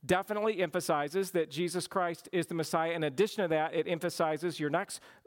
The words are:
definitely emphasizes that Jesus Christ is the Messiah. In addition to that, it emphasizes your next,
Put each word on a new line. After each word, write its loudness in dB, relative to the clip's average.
definitely 0
emphasizes 0
that 2
Jesus -2
Christ -2
is 0
the -6
Messiah. 0
In -2
addition 2
to 2
that, 2
it 0
emphasizes 0
your 0
next, -2